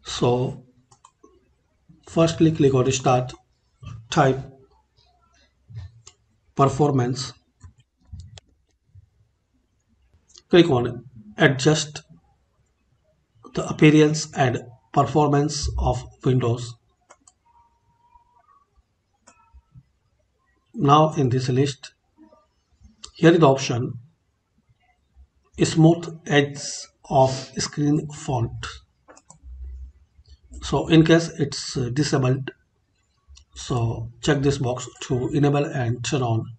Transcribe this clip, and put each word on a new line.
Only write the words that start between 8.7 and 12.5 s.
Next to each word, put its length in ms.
click 180
on 380
Adjust 640